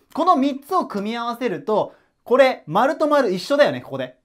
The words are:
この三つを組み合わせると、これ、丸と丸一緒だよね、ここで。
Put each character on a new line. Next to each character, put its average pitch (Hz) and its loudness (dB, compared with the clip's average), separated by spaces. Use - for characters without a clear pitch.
こ 330 -2
の 359 4
三 269 -2
つ - -8
を 320 0
組 208 -8
み 233 -8
合 233 -8
わ 233 -8
せ 247 -4
る 156 -6
と、 208 -2
こ 240 2
れ、 262 4
丸 240 0
と 302 0
丸 262 2
一 180 -4
緒 285 -2
だ 294 6
よ 160 2
ね、 123 -8
こ 135 -14
こ 135 -6
で。 127 -10